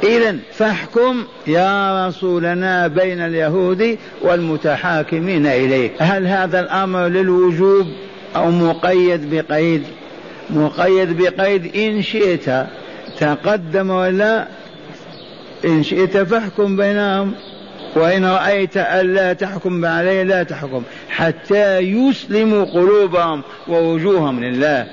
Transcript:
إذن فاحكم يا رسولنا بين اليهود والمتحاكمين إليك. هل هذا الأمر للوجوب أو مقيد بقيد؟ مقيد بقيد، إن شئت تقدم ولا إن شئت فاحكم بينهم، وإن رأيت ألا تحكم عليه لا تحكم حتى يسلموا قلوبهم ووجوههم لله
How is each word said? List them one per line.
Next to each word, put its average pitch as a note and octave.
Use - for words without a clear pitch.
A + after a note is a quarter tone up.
إذن A3
فاحكم A3
يا F#3+
رسولنا F3+
بين F3+
اليهود F3+
والمتحاكمين E3
إليك. C3
هل F#3+
هذا F#3
الأمر F#3
للوجوب F#3
أو E3+
مقيد E3+
بقيد؟ D#3
مقيد E3+
بقيد، F#3
إن G#3+
شئت E3+
تقدم E3+
ولا F#3+
إن D#3+
شئت F#3
فاحكم G3+
بينهم، G3+
وإن F3+
رأيت F#3+
ألا F#3
تحكم F#3
عليه F3+
لا F#3
تحكم C#3
حتى F#3+
يسلموا G#3+
قلوبهم F3
ووجوههم E3
لله B2+